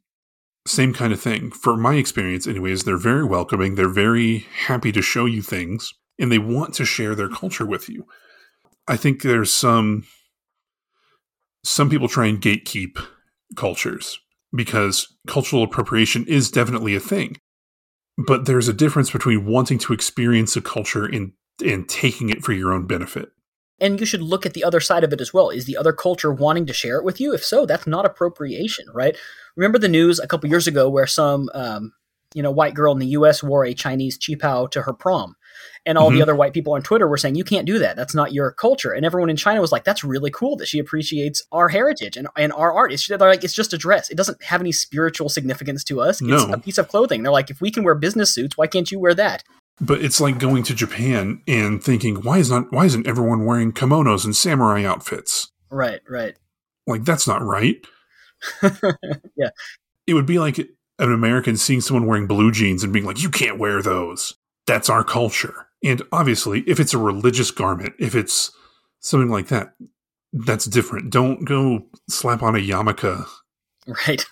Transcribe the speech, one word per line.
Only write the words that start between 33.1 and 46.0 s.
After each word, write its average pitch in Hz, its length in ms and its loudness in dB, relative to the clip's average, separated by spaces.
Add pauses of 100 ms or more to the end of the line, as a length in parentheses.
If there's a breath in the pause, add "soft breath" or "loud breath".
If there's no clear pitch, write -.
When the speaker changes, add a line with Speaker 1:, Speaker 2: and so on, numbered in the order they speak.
Speaker 2:
S 156 160 6
wore 139 240 2
a 123 80 -4
Chinese 131 440 -4
qipao 135 520 -2
to 135 120 -4
her 131 120 -4
prom. 120 420 -2 (500 loud breath)
And 160 100 2
all 156 140 8
the 123 60 6
Speaker 1:
Mm-hmm. 139 60 8
Speaker 2:
other 151 140 4
white 139 160 4
people 151 220 -2
on 135 80 -2
Twitter 220 240 2
were 147 100 2
saying, 139 200 0
"You 180 80 -2
can't 190 220 -2
do 202 120 0
that. 110 180 0
That's 123 180 -6
not 147 200 0
your 139 160 0
culture." 175 420 0
And 139 140 0
everyone 170 240 0
in 156 60 0
China 208 240 2
was 160 120 0
like, 120 120 0
"That's 208 200 0
really 139 260 -2
cool 262 260 -4
that 151 120 -8
she 151 100 -2
appreciates 147 640 -4 (120)
our 170 160 4
heritage 208 480 0
and, 135 200 -10
and 151 160 0
our 165 200 2
art." 208 200 2
It's, 143 140 -4
they're 202 100 -4
like, 190 280 6
"It's 175 100 -4
just 214 180 -2
a 175 60 -2
dress. 165 320 2
It 160 60 -10
doesn't 180 260 -2
have 175 180 -2
any 175 120 -2
spiritual 156 580 -2
significance 135 540 -4
to 135 180 -4